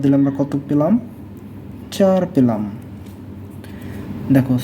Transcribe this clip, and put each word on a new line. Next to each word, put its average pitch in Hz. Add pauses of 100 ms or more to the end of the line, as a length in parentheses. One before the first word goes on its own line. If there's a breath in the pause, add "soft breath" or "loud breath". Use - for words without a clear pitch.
দিলে 139
আমরা 139
কত 139 (160)
পেলাম? 147 (1040)
চার 190 (140)
পেলাম। 120 (1700 loud breath)
দেখো, 127